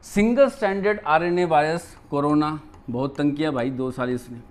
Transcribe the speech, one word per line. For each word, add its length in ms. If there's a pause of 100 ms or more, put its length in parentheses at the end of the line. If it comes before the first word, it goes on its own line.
सिंगल 440
स्ट्रैंडेड 560
आरएनए 400
वायरस, 520 (120)
कोरोना 500 (300)
बहुत 280
तंग 200
किया 140
भाई 180
दो 220
साल 180
इसने। 300 (120)